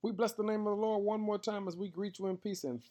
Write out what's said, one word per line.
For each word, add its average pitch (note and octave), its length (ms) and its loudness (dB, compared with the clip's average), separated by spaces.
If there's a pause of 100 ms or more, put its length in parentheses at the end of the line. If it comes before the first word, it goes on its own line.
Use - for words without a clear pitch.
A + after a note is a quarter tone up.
We A3+ 80 2
bless G#3+ 220 2
the G#3+ 80 -2
name G#3+ 240 2
of G#3 100 2
the G#3 60 0
Lord G#3+ 200 2
one G#3+ 200 2
more G#3 160 0
time G3+ 280 -2
as F3 120 -6
we G3 100 -2
greet F#3 300 -4
you G3 80 -2
in F#3+ 100 0
peace F#3+ 280 -4
and B2 260 -4